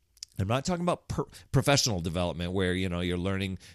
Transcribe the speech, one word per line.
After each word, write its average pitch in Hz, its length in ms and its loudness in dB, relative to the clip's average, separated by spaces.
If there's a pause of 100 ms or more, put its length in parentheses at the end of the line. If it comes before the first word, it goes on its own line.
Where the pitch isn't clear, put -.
(380)
I'm 95 100 0
not 127 160 0
talking 175 180 -2
about 175 260 0
per-, - 180 -4 (260)
professional 127 480 4
development 87 520 -2
where, 92 200 2
you 92 160 0
know, 87 120 -2
you're 90 180 0
learning, 95 400 -2 (160)